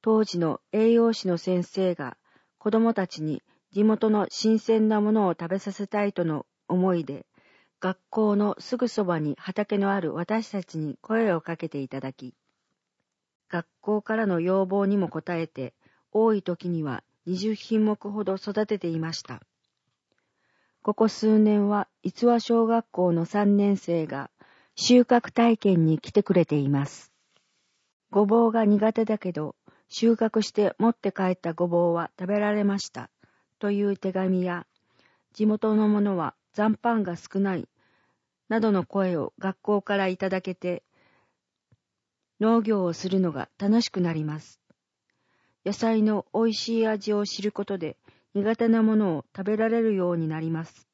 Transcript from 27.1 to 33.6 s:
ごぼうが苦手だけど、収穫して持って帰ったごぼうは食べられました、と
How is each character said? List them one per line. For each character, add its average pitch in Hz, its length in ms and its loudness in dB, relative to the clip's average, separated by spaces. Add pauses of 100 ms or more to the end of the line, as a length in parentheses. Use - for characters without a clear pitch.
ご 202 140 4
ぼ 226 240 4
う - 20 2
が 226 140 2
苦 208 280 4
手 226 120 0
だ 214 140 -2
け 180 140 -6
ど、 151 220 -6 (340)
収 226 260 2
穫 220 280 0
し - 80 -6
て 208 280 0
持 226 120 4
っ - 60 -4
て 196 160 -4
帰 185 200 0
っ 180 40 -2
た 170 160 -6
ご 175 140 -2
ぼ 175 240 2
う - 40 0
は 170 240 -4
食 185 100 -6
べ 208 100 0
ら 208 140 0
れ 208 120 0
ま 202 140 0
し - 120 -10
た、 - 200 -14 (480)
と 202 120 -2